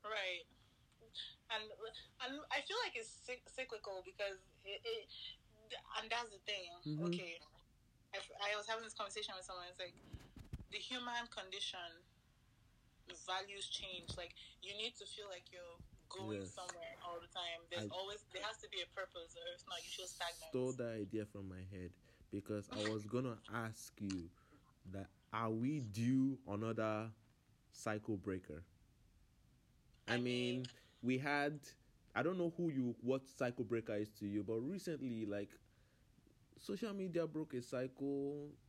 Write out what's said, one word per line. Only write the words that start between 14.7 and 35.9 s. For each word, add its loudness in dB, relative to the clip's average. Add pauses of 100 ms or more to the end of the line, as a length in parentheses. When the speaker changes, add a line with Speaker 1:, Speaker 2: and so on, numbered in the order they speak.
Speaker 1:
need -2
to -8
feel -10
like -8
you're -12 (320)
going -2
Speaker 2:
Yes. -6
Speaker 1:
somewhere -6 (120)
all -4
the -12
time. -4
There's 0
Speaker 2:
I -4
Speaker 1:
always, -4 (100)
there -2
has -2
to -12
be -2
a -4
purpose, -6
or -12 (120)
if -18
not, -4
you -8
feel -4
stagnant. -4
Speaker 2:
stole 2
that 0
idea 0
from -8
my -6
head -6 (400)
because 0
I 2
was 0
gonna 0
<laughs> -8
ask -4
you 0 (600)
that: -4 (260)
Are 4
we 4
due 6 (100)
another 4 (640)
cycle 0
breaker? -2 (1400)
I 6
Speaker 1:
I 6
Speaker 2:
mean, 6
Speaker 1:
mean 4 (360)
Speaker 2:
we 6
had, 4 (560)
I 6
don't 6
know 4
who 6
you, 4
what 4
cycle 2
breaker 4
is 2 (100)
to -2
you, 4
but 2
recently, 0
like, 0 (1120)